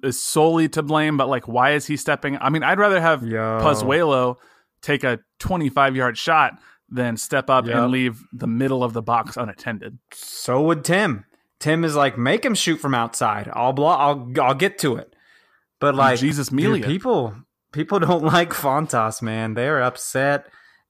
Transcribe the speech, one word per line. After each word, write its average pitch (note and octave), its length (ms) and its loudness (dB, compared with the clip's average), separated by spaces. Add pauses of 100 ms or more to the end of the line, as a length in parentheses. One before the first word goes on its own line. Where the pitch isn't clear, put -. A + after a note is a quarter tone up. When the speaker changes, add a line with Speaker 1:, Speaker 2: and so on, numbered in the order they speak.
Speaker 1:
is C3 200 -4
solely D#3+ 460 2
to D#3+ 140 -2
blame, D3+ 340 0
but, C3 100 2
like, C3 200 -2
why B2+ 240 4
is D3 160 0
he D3 100 -4
stepping? C#3 420 -4
I - 100 0
mean, D#3 140 0
I'd F3+ 160 2
rather G3 220 4
have D#3+ 240 2
Speaker 2:
Yo. A2 360 -2
Speaker 1:
Pozuelo C3+ 720 2 (460)
take C#3+ 220 -2
a A#2+ 160 -2 (200)
twenty-five C#3 560 2
yard B2 220 0
shot D#3 360 2 (360)
than B2 280 -2
step C3+ 320 -2
up B2+ 160 4
Speaker 2:
Yep. A#2 100 -2
Speaker 1:
and A#2+ 160 2
leave B2+ 300 -2 (120)
the B2 140 -8
middle B2+ 360 0
of A#2 100 -2
the A#2 80 -4
box A2+ 360 -2
unattended. A2+ 600 -10 (160)
Speaker 2:
So - 500 -4
would D#3+ 220 0
Tim. E3+ 400 0 (340)
Tim D#3+ 260 0
is D3 100 -2
like, C3+ 220 2
"Make D3 280 0
him A#3 100 0
shoot E3 220 0
from C#3 160 -2
outside. A2+ 600 -2
I'll B2 200 0
blo-, C#3+ 140 2
I'll, C#3+ 440 2 (100)
I'll C3 140 4
get F#3+ 240 -2
to C3 180 0
it." - 160 -14 (680)
But, C#3+ 100 2
Speaker 1:
And C3+ 80 0
Speaker 2:
like, C3 220 4
Speaker 1:
Jesus C#3+ 300 -2
Speaker 2:
dude, C3 80 -2
Speaker 1:
Melia. F3 280 0
Speaker 2:
people, D#3 500 -2 (380)
people D#3+ 260 -2
don't E3+ 240 2
<laughs> D#3 100 2
like E3+ 180 2
Fontas, C3 680 -2
man. A2 320 -4
They're C3 280 -2
upset, C#3 680 -2 (420)